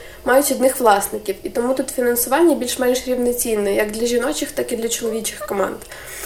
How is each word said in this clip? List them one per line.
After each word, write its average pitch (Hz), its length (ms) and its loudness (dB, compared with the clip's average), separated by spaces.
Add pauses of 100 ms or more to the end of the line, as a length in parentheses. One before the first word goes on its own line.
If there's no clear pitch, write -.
(240)
мають 269 280 6
одних 254 280 2
власників. 208 640 2
І 196 60 -4
тому 247 260 0
тут 262 160 -4
фінансування 254 640 2
більш-менш 247 540 0
рівноцінне, 240 680 0
як 214 160 0
для 226 160 -2
жіночих, 247 460 -2
так - 200 -4
і 240 40 -4
для 226 120 -2
чоловічих 226 580 -4
команд. 196 300 -2 (500)